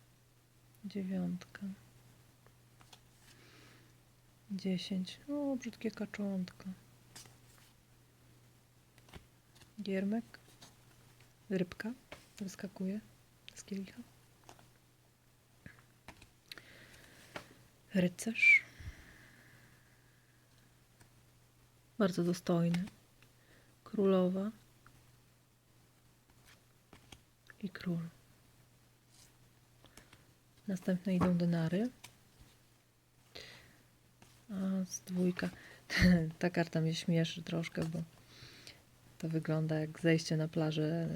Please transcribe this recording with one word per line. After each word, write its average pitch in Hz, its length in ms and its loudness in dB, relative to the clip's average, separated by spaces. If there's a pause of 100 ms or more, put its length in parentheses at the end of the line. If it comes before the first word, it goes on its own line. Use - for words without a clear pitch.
(840)
dziewiątka, 185 760 -4 (3000)
dziesięć. 185 680 -2 (100)
O, 285 260 0
brzydkie 233 360 -4
kaczątko. 196 800 -6 (3000)
Giermek. 196 580 -2 (1080)
Rybka 190 440 -4 (440)
wyskakuje 190 640 -8 (540)
z - 80 -16
kielicha. 196 380 -10 (4000)
Rycerz. - 760 4 (3250)
Bardzo 185 240 4
dostojny. 175 600 2 (1000)
Królowa. 190 680 2 (3000)
I 196 80 -4
król. 170 400 -6 (2500)
Następne 185 480 0
idą 180 220 4
denary. 170 520 2 (2500)
A 190 360 -2
z - 160 -8
dwójka. 180 480 0 (400)
<laughs> 175 500 6
Ta 175 100 2
karta 165 320 2
mnie 160 140 2
śmieszy 165 480 2
troszkę, 165 420 -4
bo 165 180 -4 (1120)
to 160 120 -4
wygląda 160 500 0
jak 156 200 -4
zejście 160 380 4
na 156 100 2
plażę, 160 680 0